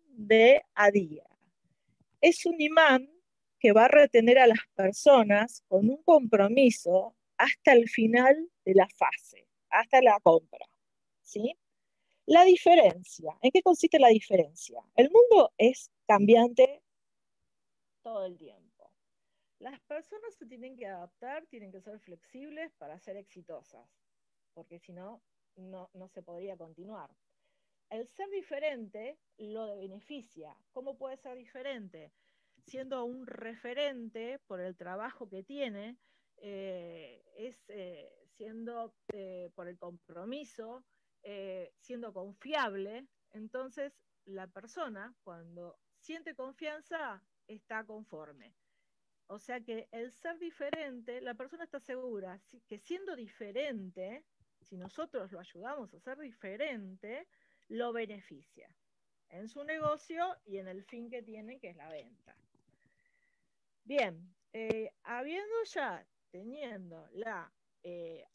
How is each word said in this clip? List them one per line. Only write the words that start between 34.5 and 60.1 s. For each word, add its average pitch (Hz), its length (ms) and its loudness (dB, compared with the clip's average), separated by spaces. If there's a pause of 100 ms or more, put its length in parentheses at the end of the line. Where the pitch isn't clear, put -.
el 180 160 -16
trabajo 202 540 -18
que 190 140 -20
tiene, 240 540 -16 (400)
eh, 175 840 -20 (120)
es, 233 220 -20 (120)
eh, 180 420 -20 (240)
siendo, 226 580 -20 (200)
eh, 185 420 -20
por 175 120 -20
el 175 100 -20
compromiso, 226 1080 -20 (380)
eh, 196 560 -20
siendo 233 340 -20
confiable. 214 920 -14 (240)
Entonces, 262 600 -18 (320)
la 190 220 -20
persona, 226 760 -20
cuando 170 560 -20 (200)
siente 320 360 -20
confianza, 294 880 -20 (240)
está 220 380 -20
conforme. 156 680 -20 (760)
O 202 120 -20
sea 247 220 -18
que 226 300 -18
el 233 200 -20
ser 339 260 -18
diferente, 277 840 -16
la 247 120 -18
persona 277 300 -20
está 302 160 -20
segura 226 600 -18
si-, - 280 -20
que 208 100 -20
siendo 359 380 -18
diferente, 214 1120 -18 (360)
si - 160 -20
nosotros 196 540 -18
lo 180 80 -20
ayudamos 220 540 -20
a 165 60 -20
ser 262 200 -20
diferente, 226 1080 -18 (420)
lo 240 220 -12
beneficia 208 800 -20 (600)
en 202 200 -20
su 285 160 -20
negocio 311 800 -10